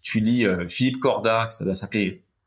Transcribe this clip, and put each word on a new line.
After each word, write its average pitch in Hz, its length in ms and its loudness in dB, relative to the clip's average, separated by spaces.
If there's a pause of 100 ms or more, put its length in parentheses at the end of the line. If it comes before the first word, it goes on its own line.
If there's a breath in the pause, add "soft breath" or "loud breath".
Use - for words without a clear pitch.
tu - 180 0
lis, 117 260 4
euh, 87 220 0
Philippe 127 320 0
Corda, 113 500 0
ça - 140 -6
doit 95 100 -2
s'appeler 98 480 -4 (240)